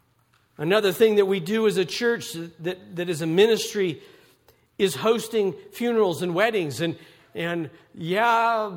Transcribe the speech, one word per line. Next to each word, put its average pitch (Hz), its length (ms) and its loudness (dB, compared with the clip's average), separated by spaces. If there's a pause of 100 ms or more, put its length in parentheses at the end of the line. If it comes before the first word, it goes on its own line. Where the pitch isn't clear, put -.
(580)
Another 190 340 2
thing 214 260 4
that 202 80 6
we 190 140 0
do 214 280 0
as 185 100 0
a 185 80 2
church - 480 -2 (260)
that, 185 360 -8
that 175 120 -4
is 165 140 -4
a 165 60 -2
ministry 196 760 2 (800)
is 190 160 0
hosting 208 580 0 (200)
funerals 214 500 0
and 180 100 -2
weddings. 180 480 0
And, 165 160 -2 (380)
and 170 340 -4 (240)
yeah, 226 840 0